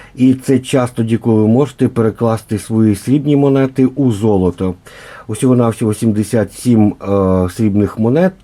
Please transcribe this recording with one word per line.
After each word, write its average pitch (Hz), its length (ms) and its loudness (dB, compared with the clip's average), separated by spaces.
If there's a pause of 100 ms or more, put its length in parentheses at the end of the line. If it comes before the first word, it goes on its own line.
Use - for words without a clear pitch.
(160)
І 127 180 2
це 131 260 0
час 127 320 -2
тоді, 113 260 -2
коли 110 240 0
ви 107 60 2
можете 127 400 0
перекласти 113 720 -2
свої 110 360 0
срібні 143 400 0
монети 135 500 2
у 127 260 0
золото. 95 640 0 (540)
Усього-навсього 117 680 0
сімдесят 107 600 -2
сім, 107 480 2
е, 92 480 0
срібних 104 500 -2
монет, 151 340 0 (100)